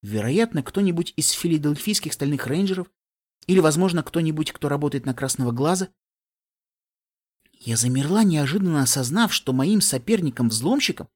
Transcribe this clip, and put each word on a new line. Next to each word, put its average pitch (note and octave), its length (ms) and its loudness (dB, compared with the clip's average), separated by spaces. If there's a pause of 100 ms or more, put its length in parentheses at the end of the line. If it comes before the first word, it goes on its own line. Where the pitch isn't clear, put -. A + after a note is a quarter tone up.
Вероятно, C3 600 -2
кто-нибудь F3 540 0
из - 140 0
филадельфийских D#3 800 -2
стальных C#3+ 340 -4
рейнджеров. F#3 440 -2 (560)
Или, F#3 120 4
возможно, E3+ 440 2
кто-нибудь, D#3 500 -2
кто - 160 -6
работает C#3+ 380 -2
на C3 80 -2
Красного B2+ 380 -2
Глаза. E3+ 360 0 (1600)
Я A2+ 240 -4
замерла, C3+ 460 2
неожиданно D#3+ 600 2
осознав, C#3+ 520 0
что - 180 -2
моим F3 280 2
соперником-взломщиком C#3 1400 0